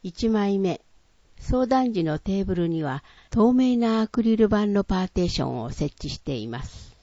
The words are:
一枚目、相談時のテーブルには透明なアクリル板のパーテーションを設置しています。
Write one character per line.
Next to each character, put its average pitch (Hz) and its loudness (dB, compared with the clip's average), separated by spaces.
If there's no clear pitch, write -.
一 190 -4
枚 202 0
目、 190 -2
相 254 0
談 254 2
時 170 0
の 156 -2
テ 196 -2
ー - 0
ブ 185 -2
ル 170 0
に 165 -2
は 139 -4
透 233 4
明 254 4
な 220 2
ア 220 -2
ク - -2
リ 220 4
ル 214 4
板 208 2
の 202 2
パ 185 0
ー 180 -6
テ 180 0
ー 175 0
シ - -2
ョ 131 -2
ン 123 -4
を 120 -6
設 - -4
置 143 -8
し - -10
て 143 -8
い 110 -6
ま 120 -8
す。 - -14